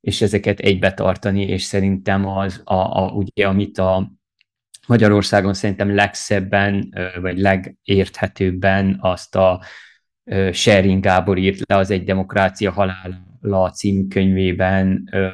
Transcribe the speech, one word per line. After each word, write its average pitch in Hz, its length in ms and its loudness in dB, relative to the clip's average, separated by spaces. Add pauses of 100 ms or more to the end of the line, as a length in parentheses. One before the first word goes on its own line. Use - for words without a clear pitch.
és - 200 -4
ezeket 104 400 0
egybe 95 340 2
tartani, 98 480 -2
és 95 200 -4
szerintem 98 640 -2
az, 98 380 -4
a, 104 100 -2
a, 92 360 0
ugye, 101 360 -2
amit 98 320 -2
a 95 340 0 (760)
Magyarországon 104 680 4
szerintem 101 400 -2
legszebben, 98 1040 0
ö, 92 240 -8
vagy 92 180 -4
legérthetőbben 95 1600 0
azt - 360 -4
a, 92 260 2 (640)
ö, 95 280 -2
Schering 95 500 2
Gábor 95 360 2
írt 95 300 -2
le 101 80 2
az 95 140 0
Egy 92 140 -2
demokrácia 95 640 -2
halála 92 1000 -4
című 98 360 -2
könyvében, 95 1080 0
ö, 95 220 -2